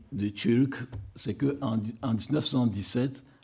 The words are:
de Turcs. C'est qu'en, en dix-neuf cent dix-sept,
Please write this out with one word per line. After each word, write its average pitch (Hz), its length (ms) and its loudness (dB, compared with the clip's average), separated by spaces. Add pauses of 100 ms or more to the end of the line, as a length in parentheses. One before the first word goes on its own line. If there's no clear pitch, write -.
(120)
de 98 180 -2
Turcs. 123 560 2 (300)
C'est 104 200 -6
qu'en, 135 440 0 (220)
en 123 120 0
dix-neuf 147 320 0
cent 123 220 2
dix-sept, 123 560 -2 (200)